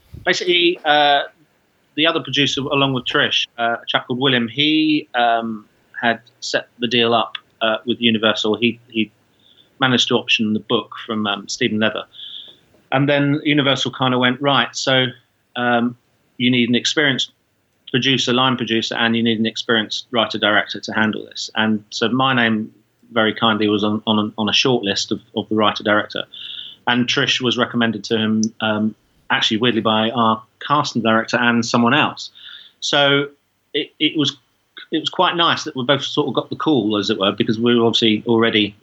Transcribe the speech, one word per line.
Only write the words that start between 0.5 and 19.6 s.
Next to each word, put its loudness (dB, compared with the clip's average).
uh, 2
the 0
other 0
producer, -2
along 0
with -4
Trish, 0
uh, -2
a -20
chap -2
called -4
William, 0
he, 0
um, -2
had 0
set -4
the -4
deal 2
up, 0
uh, 0
with -4
Universal. 0
He, 0
he -4
managed 2
to 0
option 0
the -2
book -4
from, -4
um, -6
Stephen -2
Leather, -2
and 2
then 2
Universal 2
kinda 0
went, 0
"Right, 0
so, 2
um, 0
you 2
need 2
an 2
experienced 0
producer, 0
line 2
producer, -4
and 0
you 0
need 0
an 0
experienced -2